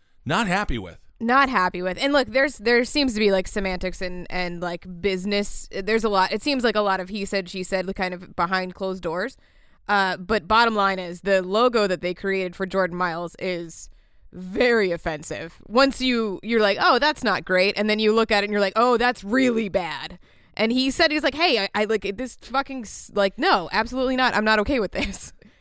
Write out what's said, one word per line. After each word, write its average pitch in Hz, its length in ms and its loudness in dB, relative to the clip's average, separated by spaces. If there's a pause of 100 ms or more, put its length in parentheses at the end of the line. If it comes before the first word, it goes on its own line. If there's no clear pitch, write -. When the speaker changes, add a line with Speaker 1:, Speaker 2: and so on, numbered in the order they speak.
(260)
Speaker 1:
not 185 200 0
happy 185 320 -2
with. 90 220 -12 (220)
Speaker 2:
Not 262 260 4
happy 180 340 0
with. 180 200 -4
And 277 100 2
look, 269 160 4
there's, 262 300 2
there 240 260 2
seems 269 300 0
to 208 60 -2
be, 208 120 4
like, 190 160 2
semantics 185 540 -4
and, 180 280 -8
and, 175 320 -4
like, 175 240 -8 (160)
business. 202 720 -2
There's 202 320 0
a 220 60 2
lot. 190 240 2
It - 100 -4
seems 269 220 0
like 220 100 2
a 214 60 2
lot 190 180 2
of 180 80 -8
he 196 160 -6
said, 196 240 -4
she 185 160 -8
said, 190 320 -4
kind 185 180 -4
of 180 220 -14
behind 185 400 -2
closed 190 280 -6
doors. 180 340 -4 (500)
Uh, 196 300 2
but 185 320 -2
bottom 226 260 4
line 196 240 2
is 175 220 -10
the 196 200 4
logo 214 460 2
that 180 140 -2
they 180 120 -2
created 190 440 -4
for 190 80 -4
Jordan 180 320 -2
Miles 175 420 -4
is 175 500 -8 (440)
very 208 580 2
offensive. 160 760 -8
Once 262 340 4
you, 226 400 0
you're 226 180 0
like, 208 220 2
"Oh, 311 160 4
that's 294 260 0
not 180 220 0
great." 185 320 2
And 214 100 0
then 214 120 0
you 214 140 4
look 226 180 2
at 202 120 4
it - 20 -2
and 208 60 -6
you're 208 100 0
like, 196 140 0
"Oh, 240 220 4
that's 240 260 0
really 226 460 2
bad." 165 480 -4 (400)
And 220 140 2
he 262 180 2
said, 311 220 2
he's 302 100 0
like, 277 140 0
"Hey, 302 240 2
I, 196 160 -2
I, 214 100 2
like, 202 320 -4
this 247 240 -8
fucking, 262 400 -6
s-, - 320 -10
like, 196 240 0
no, 233 340 0
absolutely 254 440 -2
not. 254 200 0
I'm 208 80 2
not 214 160 4
okay 254 200 0
with 190 120 -2
this." - 500 -6
And - 200 -20